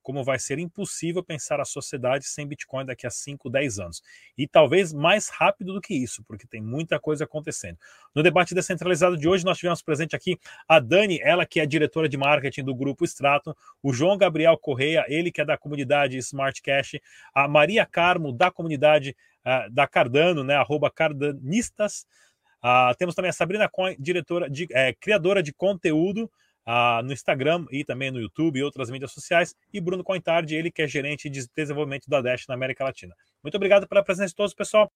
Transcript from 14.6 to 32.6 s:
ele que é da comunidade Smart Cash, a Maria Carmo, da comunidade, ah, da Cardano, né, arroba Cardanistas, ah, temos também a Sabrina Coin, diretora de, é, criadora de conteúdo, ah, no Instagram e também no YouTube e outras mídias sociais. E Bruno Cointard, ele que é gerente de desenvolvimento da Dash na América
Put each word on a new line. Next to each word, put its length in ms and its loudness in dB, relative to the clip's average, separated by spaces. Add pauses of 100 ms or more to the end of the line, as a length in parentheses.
ele 240 -2
que 100 -6
é 40 0
da 120 -2
comunidade 600 -2
Smart 440 -6
Cash, 380 -2 (340)
a 140 2
Maria 380 4
Carmo, 460 2
da 200 2
comunidade, 640 2 (300)
ah, 240 0
da 180 2
Cardano, 560 2
né, 120 2
arroba 340 2
Cardanistas, 1160 -4 (600)
ah, 320 6
temos 160 -4
também 160 -2
a 40 -4
Sabrina 340 0
Coin, 320 -4
diretora 500 -4
de, 220 -8
é, 220 0
criadora 500 0
de 80 -6
conteúdo, 800 -2 (340)
ah, 380 2
no 80 -8
Instagram 580 0
e 140 -6
também 260 -6
no 120 -8
YouTube 360 -2
e 60 -2
outras 260 -6
mídias 220 -10
sociais. 420 0 (200)
E 80 -6
Bruno 200 -4
Cointard, 540 -2
ele 160 -2
que 100 -4
é 60 2
gerente 420 -6
de 240 -10
desenvolvimento 560 -6
da 120 2
Dash 260 -2
na 80 -6
América 300 -4